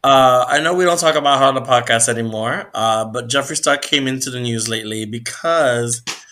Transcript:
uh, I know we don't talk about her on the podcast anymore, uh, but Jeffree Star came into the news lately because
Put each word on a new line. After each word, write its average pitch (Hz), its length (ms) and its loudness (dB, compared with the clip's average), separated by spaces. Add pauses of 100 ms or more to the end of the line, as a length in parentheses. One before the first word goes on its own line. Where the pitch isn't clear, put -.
uh, 131 460 6
I 143 140 2
know 165 140 0
we 180 100 2
don't 170 120 2
talk 160 180 2
about 143 240 2
her 135 60 6
on 135 100 4
the 127 60 -2
podcast 120 460 2
anymore, 113 680 -4
uh, 110 300 0
but 117 240 -8
Jeffree 139 300 -2
Star 143 180 0
came 139 320 -2
into 131 220 -4
the 127 100 -8
news 113 300 -4
lately 110 340 -6
because 120 960 -2 (300)